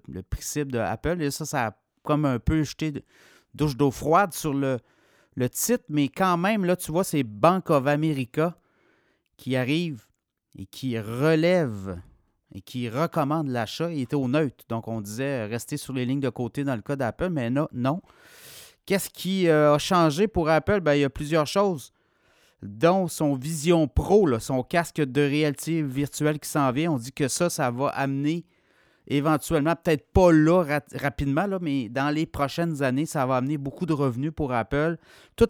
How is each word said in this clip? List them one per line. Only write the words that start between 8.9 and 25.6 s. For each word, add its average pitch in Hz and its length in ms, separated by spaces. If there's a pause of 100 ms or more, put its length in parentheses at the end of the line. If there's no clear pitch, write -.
qui 127 180
arrive 139 500 (520)
et 95 80
qui 120 340
relève 123 1000 (540)
et 95 80
qui 120 280
recommande 151 580
l'achat. 127 440
Il 151 100
était 127 140
au 135 120
neutre. 143 400
Donc, 113 220
on 113 100
disait, 113 460
euh, - 20
rester 117 300
sur - 160
les 127 120
lignes 131 140
de 135 100
côté 123 360
dans 135 100
le 104 60
cas 143 160
d'Apple, 135 320
mais 135 200
non, 139 220
non. 131 300 (840)
Qu'est-ce 190 240
qui, 185 380
euh, 151 260
a 147 60
changé 170 480
pour 165 220
Apple ? 180 320
Ben, 147 140
il 143 60
y 139 40
a 135 40
plusieurs 151 380
choses, 196 460 (680)
dont 165 460
son 147 280
Vision 156 520
Pro, 185 380
là, 117 160
son 131 220
casque - 360
de 139 220
réalité 151 600